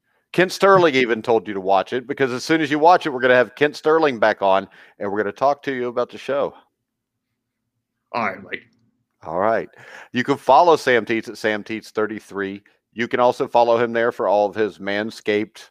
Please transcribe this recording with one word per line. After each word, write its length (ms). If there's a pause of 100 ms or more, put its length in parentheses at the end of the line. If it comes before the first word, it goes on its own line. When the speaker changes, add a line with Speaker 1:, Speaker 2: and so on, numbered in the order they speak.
(320)
Speaker 1:
Kent 220
Sterling 420
even 260
told 240
you 80
to 60
watch 320
it, 160
because 240
as 140
soon 160
as 100
you 80
watch 260
it, 40
we're 100
gonna 160
have 200
Kent 200
Sterling 420
back 240
on, 240 (320)
and 140
we're 60
gonna 160
talk 300
to 100
you 160
about 200
the 80
show. 360 (1600)
Speaker 2:
All 120
right, 160
Mike. 220 (640)
Speaker 1:
All 140
right. 280 (460)
You 100
can 140
follow 400
Sam 260
Teets 240
at 100
Sam 280
Teets 260
thirty-three. 720 (300)
You 160
can 100
also 300
follow 280
him 140
there 220
for 160
all 160
of 100
his 220
Manscaped 920